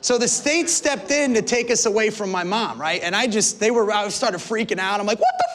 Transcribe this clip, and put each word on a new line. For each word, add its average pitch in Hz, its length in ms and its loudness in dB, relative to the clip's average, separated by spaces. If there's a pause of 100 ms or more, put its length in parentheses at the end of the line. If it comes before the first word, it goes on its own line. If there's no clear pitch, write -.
So 247 140 0
the 240 120 0
state 320 420 0
stepped - 400 -2
in 285 240 2
to 220 80 4
take 240 280 0
us 233 140 2
away 220 260 2
from 208 200 -6
my 185 120 -2
mom, 180 380 -2
right? 160 220 -2
And 170 120 -2
I 214 120 2
just, 208 340 0
they 214 100 2
were, 233 220 2
I 208 160 0
started 202 300 -2
freaking 214 400 -2
out. 190 200 -2
I'm 202 80 -2
like, 208 140 0
What 719 160 2
the 740 180 0